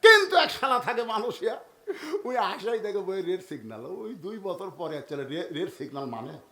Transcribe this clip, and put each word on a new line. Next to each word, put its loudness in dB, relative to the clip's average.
কিন্তু 10
এক 6
শালা 2
থাকে -2
মানুষিয়া, -2
ওই -2
আশাই -2
দেখে -4
বউয়ের -4
রেড -2
সিগন্যাল, -10
ওই -10
দুই -10
বছর -6
পরে -8
চলে -6
রে-, -6
রেড -4
সিগন্যাল -8
মানে? -8